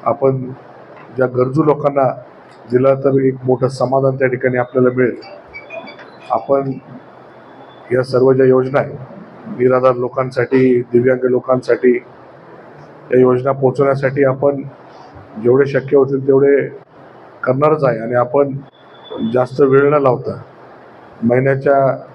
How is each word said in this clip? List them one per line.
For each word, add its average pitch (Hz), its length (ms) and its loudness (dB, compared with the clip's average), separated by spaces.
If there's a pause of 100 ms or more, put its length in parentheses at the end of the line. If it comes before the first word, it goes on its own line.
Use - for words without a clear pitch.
आपण 131 480 -2 (640)
ज्या 127 100 0
गरजू 127 360 -2
लोकांना 139 480 0 (600)
दिला 131 240 4
तर 135 260 0
एक 131 140 0 (100)
मोठं 127 240 0
समाधान 135 500 -2
त्या 131 100 0
ठिकाणी 127 280 -2
आपल्याला 123 400 0
मिळेल. 123 200 0 (1120)
आपण 139 420 -2 (1200)
या 127 100 2
सर्व 127 300 2
ज्या 131 140 4
योजना 131 340 2
आहेत, - 180 -8 (600)
निराधार 127 360 2
लोकांसाठी, 127 880 0
दिव्यांग 123 440 0
लोकांसाठी, 127 720 0 (1160)
या 127 80 2
योजना 127 320 2
पोहोचवण्यासाठी 135 720 0
आपण 135 380 0 (800)
जेवढे 131 240 2
शक्य 135 300 -2
होतील 135 300 0
तेवढे 139 420 2 (760)
करणारच 147 400 0
आहे 120 140 0
आणि 117 160 -6
आपण 135 420 0 (760)
जास्त 127 280 -2
वेळ 139 300 4
न 151 40 2
लावता 131 480 -2 (800)
महिन्याच्या 135 840 0 (100)